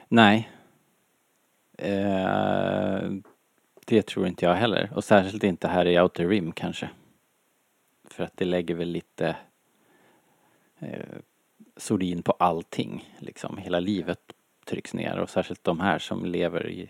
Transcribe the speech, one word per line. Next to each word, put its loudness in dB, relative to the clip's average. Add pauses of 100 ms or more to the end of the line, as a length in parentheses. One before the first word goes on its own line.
Nej. 6 (1300)
Eh, 0 (720)
det 4
tror -2
inte -2
jag 6
heller. 0
Och -4
särskilt 4
inte 0
här 4
i 6
Outer 2
Rim 0
kanske. -8 (1200)
För -8
att -12
det -2
lägger 0
väl -4
lite, -4 (1400)
eh, -12 (600)
sordin -2
på 0
allting. -2
Liksom. -12
Hela -2
livet -2 (460)
trycks -8
ner. -4
Och -4
särskilt -4
de -2
här 0
som -8
lever -2
i, -12